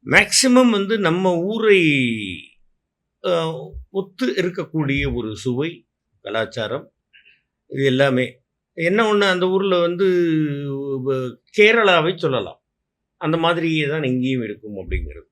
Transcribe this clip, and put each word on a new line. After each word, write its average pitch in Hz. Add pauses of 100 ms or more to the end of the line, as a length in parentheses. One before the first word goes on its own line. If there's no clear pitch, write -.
மேக்சிமம் 240
வந்து 202
நம்ம 180
ஊரை, 208 (1400)
அஹ், 165 (300)
ஒத்து 196
இருக்கக்கூடிய 160 (120)
ஒரு 110
சுவை, 127 (560)
கலாச்சாரம், 110 (880)
இது 135
எல்லாமே. 131 (520)
என்ன 190
ஒண்ணு, 208
அந்த 180
ஊர்ல 190
வந்து, 175 (960)
வ-, 131 (220)
கேரளாவை 196
சொல்லலாம், 131 (600)
அந்த 165
மாதிரியே 165
தான் 151
இங்கேயும் 127
இருக்கும் 104
அப்படிங்கிறது. 85